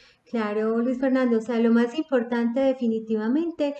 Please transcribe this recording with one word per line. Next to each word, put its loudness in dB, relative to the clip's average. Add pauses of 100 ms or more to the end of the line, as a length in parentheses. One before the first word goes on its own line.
(280)
Claro, -2
Luis 0
Fernando, 2
o -2
sea, -2
lo 4
más 4
importante -2
definitivamente -2